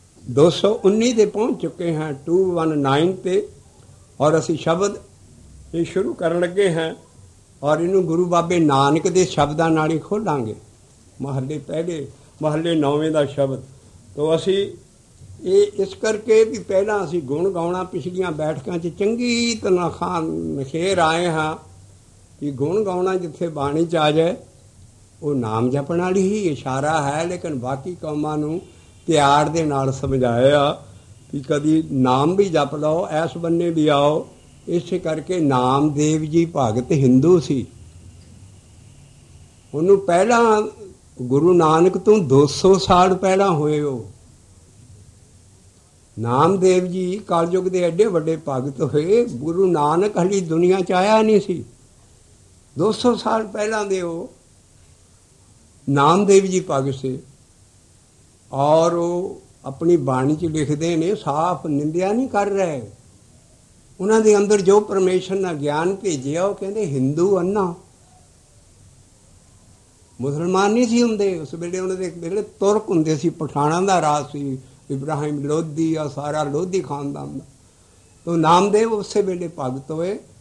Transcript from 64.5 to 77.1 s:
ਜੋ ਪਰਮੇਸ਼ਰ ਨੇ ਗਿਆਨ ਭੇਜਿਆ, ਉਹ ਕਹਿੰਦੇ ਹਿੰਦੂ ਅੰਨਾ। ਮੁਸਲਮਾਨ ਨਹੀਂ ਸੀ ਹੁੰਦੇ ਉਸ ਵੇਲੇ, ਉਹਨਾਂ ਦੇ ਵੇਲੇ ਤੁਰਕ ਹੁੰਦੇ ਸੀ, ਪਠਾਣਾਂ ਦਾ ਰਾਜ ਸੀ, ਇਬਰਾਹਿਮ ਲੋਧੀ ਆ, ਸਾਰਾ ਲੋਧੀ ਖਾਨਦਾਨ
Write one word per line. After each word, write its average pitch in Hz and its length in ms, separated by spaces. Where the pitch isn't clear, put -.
ਜੋ 196 200
ਪਰਮੇਸ਼ਰ 190 540
ਨੇ 180 260
ਗਿਆਨ 156 360
ਭੇਜਿਆ, 156 480
ਉਹ 202 100
ਕਹਿੰਦੇ 202 320
ਹਿੰਦੂ 151 520
ਅੰਨਾ। 185 360
ਮੁਸਲਮਾਨ 175 520
ਨਹੀਂ 247 140
ਸੀ 233 160
ਹੁੰਦੇ 202 360
ਉਸ 151 160
ਵੇਲੇ, 175 240
ਉਹਨਾਂ 185 180
ਦੇ 185 200
ਵੇਲੇ 175 260
ਤੁਰਕ 208 480
ਹੁੰਦੇ 160 260
ਸੀ, 165 120
ਪਠਾਣਾਂ 151 540
ਦਾ 190 180
ਰਾਜ 147 320
ਸੀ, 139 260
ਇਬਰਾਹਿਮ 147 480
ਲੋਧੀ 160 540
ਆ, 156 140
ਸਾਰਾ 147 340
ਲੋਧੀ 175 380
ਖਾਨਦਾਨ 143 580